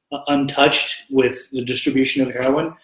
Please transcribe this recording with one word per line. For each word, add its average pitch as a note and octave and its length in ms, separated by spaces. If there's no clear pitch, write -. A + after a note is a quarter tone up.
uh, C#3 160
untouched - 800
with C3 400
the B2+ 140
distribution C3 580
of B2 100
heroin. C#3 520